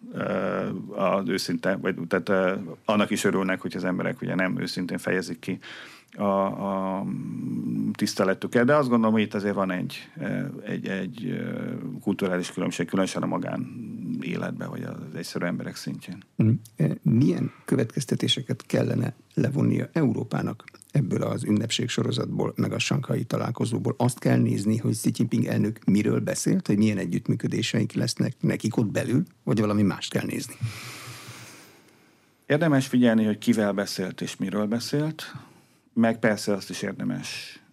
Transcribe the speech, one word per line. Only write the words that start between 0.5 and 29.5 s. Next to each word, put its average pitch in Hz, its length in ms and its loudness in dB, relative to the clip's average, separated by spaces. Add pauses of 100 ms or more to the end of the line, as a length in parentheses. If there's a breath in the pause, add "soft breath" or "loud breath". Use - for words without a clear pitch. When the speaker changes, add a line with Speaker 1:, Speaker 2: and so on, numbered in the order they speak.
Speaker 1:
az 95 340 0
őszinte, 92 480 0
vagy, 92 180 -2 (140)
tehát, 92 200 0
ö, 95 260 4 (300)
annak 104 260 2
is 104 140 -2
örülnek, 92 360 2
hogy 90 160 -8
az 92 80 -6
emberek 92 360 -2
ugye 92 140 -4
nem 92 260 0
őszintén 90 380 -4
fejezik 92 400 -2
ki - 200 -6 (580 loud breath)
a, 98 280 2
a 98 640 -2 (880)
tiszteletüket, 101 720 0
de 135 100 4
azt 143 140 4
gondolom, 113 240 4
hogy 110 100 4
itt 101 120 -2
azért 101 200 0
van 95 160 0
egy, 90 460 -6
ö, 98 240 -4 (240)
egy, 98 220 -6
egy, 95 400 -6
ö, 85 460 -6 (280)
kulturális 92 520 0
különbség, 90 340 -2
különösen 95 360 0
a - 40 -2
magán 87 400 -4 (540)
életben, 87 500 -4
vagy 82 120 -8
az 82 340 -10
egyszerű 87 280 -6
emberek 87 320 -4
szintjén. - 480 -10 (120)
Speaker 2:
Mhm. 110 140 6 (260)
E, 143 140 4 (120)
milyen 139 500 4 (120)
következtetéseket - 1000 0
kellene - 480 0 (200)
levonnia - 580 2
Európának - 720 0 (260)
ebből 127 320 2
az 110 220 -2
ünnepségsorozatból, - 1120 0
meg - 160 0
a - 60 -2
sankai - 460 0
találkozóból? 113 760 -2
Azt 120 200 2
kell 123 200 4
nézni, 110 380 2
hogy 117 160 0
Xi - 220 0
Jinping 117 300 2
elnök 110 400 0
miről 117 360 4
beszélt, - 460 0
hogy 107 100 4
milyen 104 220 4
együttműködéseink 107 920 0
lesznek - 480 0
nekik 131 360 0
ott 107 140 2
belül, - 320 2 (200)
vagy - 180 2